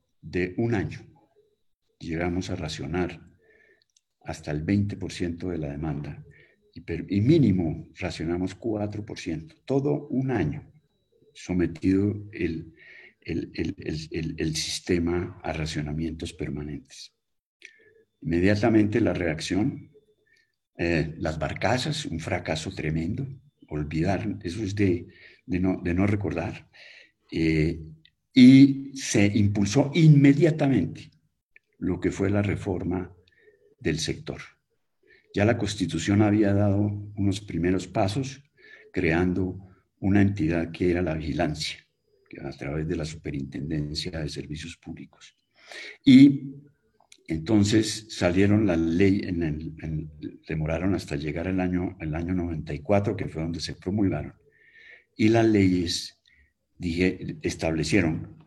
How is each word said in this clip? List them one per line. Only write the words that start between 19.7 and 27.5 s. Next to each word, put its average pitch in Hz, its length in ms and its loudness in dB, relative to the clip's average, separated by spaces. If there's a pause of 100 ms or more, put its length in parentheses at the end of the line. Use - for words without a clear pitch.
eh, 82 400 -2
las 80 220 -6
barcazas, 127 640 -4
un 80 140 -6
fracaso 87 540 -6
tremendo, 80 540 -4 (420)
olvidar, 82 760 -4
eso 92 200 -8
es 98 120 -6
de, 92 320 0 (380)
de 87 140 -2
no, 92 240 0
de 87 100 0
no 95 120 2
recordar, 101 640 -4 (640)
eh, 80 500 0 (520)